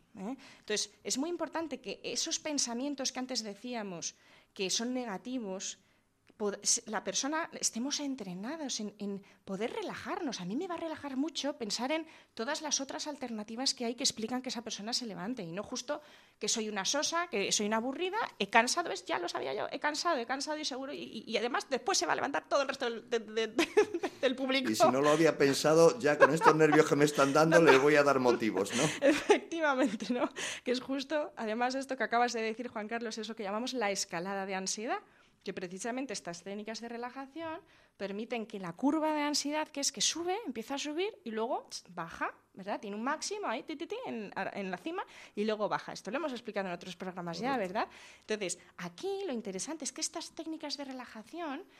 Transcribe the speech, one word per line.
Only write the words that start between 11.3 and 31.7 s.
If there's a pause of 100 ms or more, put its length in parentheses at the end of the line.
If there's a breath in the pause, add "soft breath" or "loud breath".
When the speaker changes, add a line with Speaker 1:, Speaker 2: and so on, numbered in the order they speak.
Speaker 1:
pensar
en (280 loud breath)
todas
las
otras
alternativas
que
hay
que
explican
que
esa
persona
se
levante,
y
no
justo (400 soft breath)
que
soy
una
sosa,
que
soy
una
aburrida, (200)
he
cansado,
es,
ya
lo
sabía
yo,
he
cansado,
he
cansado
y
seguro,
y,
y,
y
además
después
se
va
a
levantar
todo
el
resto
del,
de,
de,
de, (260)
<laughs>
del
público.
Speaker 2:
Y
si
no
lo
había
pensado,
ya
con
estos
nervios
que
me
están
dando,
Speaker 1:
<laughs>
No,
no.
Speaker 2:
les
voy
a
dar
motivos,
¿no? (160)
Speaker 1:
<laughs>
Efectivamente,
¿no? (360 loud breath)
Que
es
justo,
además,